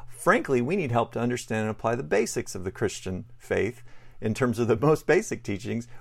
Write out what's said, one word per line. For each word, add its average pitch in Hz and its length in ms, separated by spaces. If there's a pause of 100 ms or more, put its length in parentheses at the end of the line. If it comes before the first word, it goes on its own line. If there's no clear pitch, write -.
Frankly, 165 520
we 131 140
need 165 160
help 117 220
to 113 80
understand 120 420
and 110 80
apply 113 240
the 127 80
basics 160 520
of 92 100
the 92 80
Christian - 520 (140)
faith, 95 440 (380)
in 110 140
terms 120 240
of 117 100
the 117 80
most 147 300
basic 151 360
teachings, 107 440 (140)